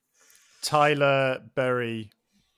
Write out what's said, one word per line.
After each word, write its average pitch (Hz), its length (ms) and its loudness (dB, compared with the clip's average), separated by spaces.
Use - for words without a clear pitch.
Tyler 139 800 2
Berry 120 560 -4